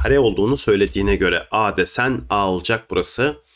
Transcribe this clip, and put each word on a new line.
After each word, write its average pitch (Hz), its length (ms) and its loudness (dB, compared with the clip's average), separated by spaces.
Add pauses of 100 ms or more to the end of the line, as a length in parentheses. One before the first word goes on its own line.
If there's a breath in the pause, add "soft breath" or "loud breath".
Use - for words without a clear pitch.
kare 135 160 2
olduğunu 113 380 2
söylediğine 101 600 2
göre 87 340 0
A 104 260 0
desen 123 540 -2
A 101 200 0
olacak 92 400 -2
burası. 143 460 -2 (200 soft breath)